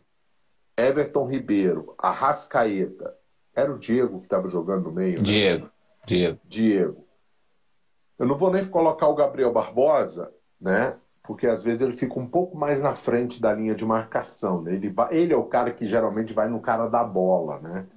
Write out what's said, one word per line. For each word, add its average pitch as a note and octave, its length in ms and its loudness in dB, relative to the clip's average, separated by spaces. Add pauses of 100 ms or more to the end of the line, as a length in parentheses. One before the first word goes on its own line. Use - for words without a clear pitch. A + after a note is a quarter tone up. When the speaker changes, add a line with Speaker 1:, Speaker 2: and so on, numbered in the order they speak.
(760)
Speaker 1:
Everton C3+ 500 2
Ribeiro, G2 720 0
Arrascaeta, A2 1160 0 (400)
era C#3+ 180 2
o B2 60 -8
Diego A2+ 420 0
que - 80 -18
tava F#2 200 0
jogando F2+ 360 -2
no D#2+ 80 -8
meio, F2+ 240 -2
né? G#2+ 60 0
Speaker 2:
Diego, G2 480 2 (360)
Diego. F2+ 380 0
Speaker 1:
Diego. G2+ 600 0 (1120)
Eu B2 80 -2
não C#3 100 0
vou F#3 160 2
nem F#3+ 140 0
colocar E3 420 2
o D3 60 4
Gabriel C#3 380 2
Barbosa, A2+ 800 2 (300)
né? G#2 360 0 (260)
Porque A2 240 -6
às A2+ 160 2
vezes A#2 180 0
ele B2+ 160 0
fica - 220 -4
um B2+ 80 -6
pouco F3+ 300 -2
mais D3 260 0
na C3+ 120 0
frente A#2+ 460 -2
da A2 120 2
linha A2 220 -2
de G2+ 100 -6
marcação, A2 800 -2
né? E2+ 120 -4
Ele G2 160 -4
vai, - 260 0
ele E3 160 4
é C3+ 40 4
o A2+ 80 2
cara A#2+ 280 -2
que - 140 -8
geralmente A2 480 0
vai A2 140 0
no A2+ 120 -4
cara A#2 260 0
da A#2 180 2
bola, F#2 560 0
né? F2 260 -10 (100)